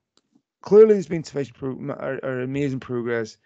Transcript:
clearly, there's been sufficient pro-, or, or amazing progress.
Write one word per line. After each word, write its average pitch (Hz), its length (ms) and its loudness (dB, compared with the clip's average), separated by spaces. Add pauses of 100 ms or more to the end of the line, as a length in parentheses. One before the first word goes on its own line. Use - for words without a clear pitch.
(640)
clearly, 214 320 8
there's 185 120 -4
been 165 180 -6
sufficient 135 340 -10
pro-, 139 420 -10
or, 139 220 -6
or 131 180 -6
amazing 135 400 -4
progress. 117 640 -6